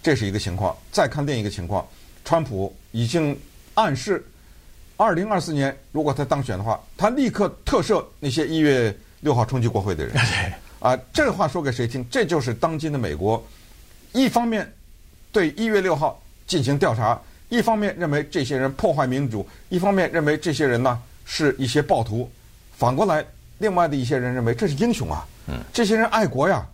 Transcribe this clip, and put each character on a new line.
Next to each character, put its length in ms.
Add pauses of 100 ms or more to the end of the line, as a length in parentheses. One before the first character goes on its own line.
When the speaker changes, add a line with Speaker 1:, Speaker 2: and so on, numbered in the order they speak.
Speaker 1:
这 140
是 100
一 60
个 80
情 160
况。 180 (200)
再 160
看 160
另 120
一 60
个 60
情 180
况， 180 (380)
川 180
普 320 (180)
已 140
经 320 (360)
暗 200
示， 320 (720)
二 180
零 160
二 120
四 100
年 240 (160)
如 100
果 120
他 100
当 180
选 160
的 60
话， 160 (160)
他 140
立 200
刻 240 (120)
特 160
赦 200 (180)
那 100
些 180
一 120
月 360 (240)
六 160
号 80
冲 180
击 60
国 140
会 120
的 120
人。 100
Speaker 2:
<laughs> 0
对。 380 (260)
Speaker 1:
啊， 180 (140)
这 200
话 160
说 140
给 100
谁 140
听？ 240
这 160
就 140
是 140
当 260
今 120
的 60
美 160
国， 300 (680)
一 160
方 180
面 260 (580)
对 200
一 140
月 160
六 140
号 240 (280)
进 160
行 160
调 160
查， 260 (280)
一 120
方 160
面 220
认 100
为 220
这 120
些 140
人 160
破 180
坏 140
民 240
主， 180 (220)
一 80
方 160
面 180
认 140
为 100
这 160
些 140
人 160
呢 180 (260)
是 340
一 80
些 160
暴 200
徒。 240 (480)
反 200
过 100
来， 180 (360)
另 160
外 120
的 80
一 80
些 140
人 160
认 100
为 120
这 120
是 60
英 180
雄 200
啊， 160 (200)
Speaker 2:
嗯。 120 (120)
Speaker 1:
这 140
些 100
人 120
爱 180
国 240
呀。 240